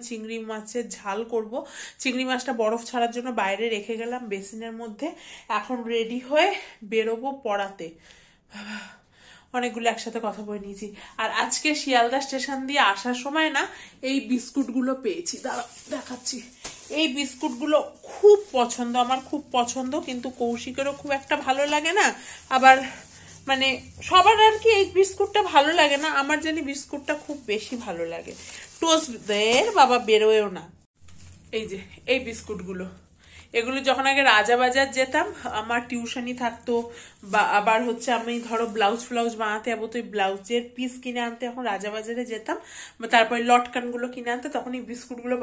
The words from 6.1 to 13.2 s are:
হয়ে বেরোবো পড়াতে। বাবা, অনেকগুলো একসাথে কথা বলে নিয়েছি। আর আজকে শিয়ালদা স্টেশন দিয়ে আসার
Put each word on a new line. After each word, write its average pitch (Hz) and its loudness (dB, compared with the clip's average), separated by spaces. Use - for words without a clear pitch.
হয়ে 320 4
বেরোবো 226 -2
পড়াতে। 196 -4
বাবা, 208 -12
অনেকগুলো 233 -2
একসাথে 226 -6
কথা 202 -8
বলে 208 -8
নিয়েছি। 202 -12
আর 220 0
আজকে 247 -2
শিয়ালদা 254 2
স্টেশন 269 -4
দিয়ে 285 2
আসার 247 -4